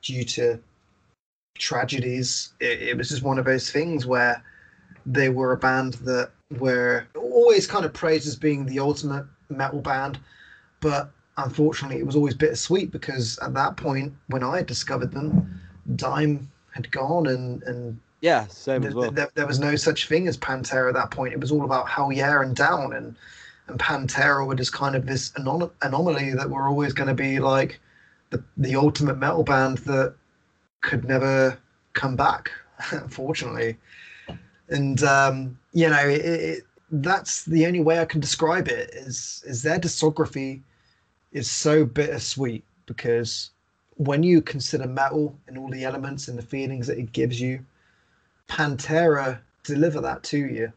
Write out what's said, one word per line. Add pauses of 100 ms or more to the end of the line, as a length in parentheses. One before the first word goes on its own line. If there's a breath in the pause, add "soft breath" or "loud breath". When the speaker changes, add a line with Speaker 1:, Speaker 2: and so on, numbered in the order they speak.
Speaker 1:
due
to (960)
tragedies,
it,
it
was
just
one
of
those
things
where (640 soft breath)
they
were
a
band
that (280)
were (100)
always
kind
of
praised
as
being
the
ultimate (240)
metal
band, (600 soft breath)
but (260)
unfortunately
it
was
always
bittersweet
because
at
that
point (160)
when
I
discovered
them, (360 loud breath)
Dime (220)
had
gone
and,
and (220)
Speaker 2:
Yeah,
same
Speaker 1:
th-,
Speaker 2:
as
well.
Speaker 1:
th-,
there
was
no
such
thing
as
Pantera
at
that
point.
It
was
all
about
Hell
Yeah
and
Down,
and, (540 loud breath)
and
Pantera
were
just
kind
of
this
anom-, (120)
anomaly
that
were
always
gonna
be,
like, (520 soft breath)
the, (140)
the
ultimate
metal
band
that (680)
could
never (360)
come
back, (220)
<laughs>
unfortunately. (920 loud breath)
And,
um, (140)
you
know,
it,
it, (280)
that's
the
only
way
I
can
describe
it,
is,
is
their
discography (720)
is
so
bittersweet, (220)
because (460)
when
you
consider
metal
and
all
the
elements
and
the
feelings
that
it
gives
you, (840)
Pantera (240)
deliver
that
to
you